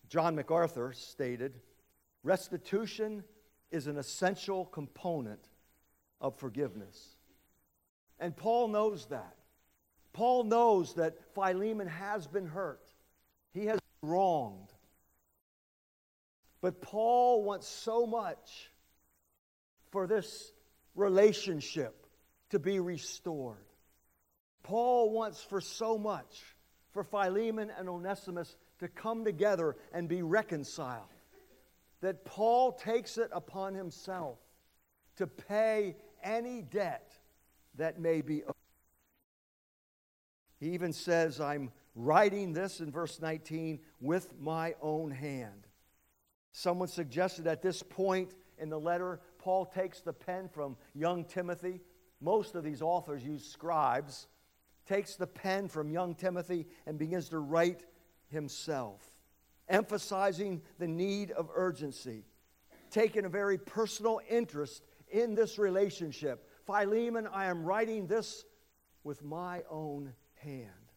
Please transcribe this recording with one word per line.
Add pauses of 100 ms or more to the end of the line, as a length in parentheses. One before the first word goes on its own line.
John
MacArthur
stated, (640)
"Restitution (480)
is
an
essential
component (720)
of
forgiveness." (1040)
And
Paul
knows
that. (760)
Paul
knows
that
Philemon
has
been
hurt. (580)
He
has (200)
been
wronged. (1900)
But
Paul
wants
so
much (1200)
for
this (440)
relationship (440)
to
be
restored. (1000)
Paul
wants
for
so
much (480)
for
Philemon
and
Onesimus (240)
to
come
together (160)
and
be
reconciled (960)
that
Paul
takes
it
upon
himself (800)
to
pay (260)
any
debt (600)
that
may
be
owed. (2000)
He
even
says,
"I'm (240)
writing
this,"
in
verse
nineteen, (200)
"with
my
own
hand." (840)
Someone
suggested
at
this
point (240)
in
the
letter, (180)
Paul
takes
the
pen
from (180)
young
Timothy. (380)
Most
of
these
authors
use
scribes. (580)
Takes
the
pen
from
young
Timothy (200)
and
begins
to
write (440)
himself, (560)
emphasizing (160)
the
need
of
urgency, (680)
taking
a
very
personal
interest (240)
in
this
relationship. (160)
"Philemon,
I
am
writing
this (580)
with
my
own (200)
hand."